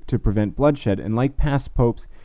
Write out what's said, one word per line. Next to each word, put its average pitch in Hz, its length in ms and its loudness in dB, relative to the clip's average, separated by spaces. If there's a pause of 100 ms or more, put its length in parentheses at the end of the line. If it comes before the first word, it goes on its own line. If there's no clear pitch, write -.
to 120 120 0
prevent 104 360 0
bloodshed, 139 440 2
and 101 160 -4
like 135 220 0
past 139 360 0
popes, 120 340 0 (180)